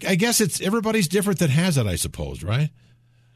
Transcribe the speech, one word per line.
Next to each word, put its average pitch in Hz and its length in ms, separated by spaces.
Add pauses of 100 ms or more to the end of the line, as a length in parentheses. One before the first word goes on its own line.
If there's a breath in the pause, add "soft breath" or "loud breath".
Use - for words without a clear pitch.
I 190 60
guess 220 260
it's, 190 220
everybody's 214 440
different 185 340
that 165 100
has 160 260
it, 120 100
I 104 100
suppose, - 460
right? 127 280 (640 soft breath)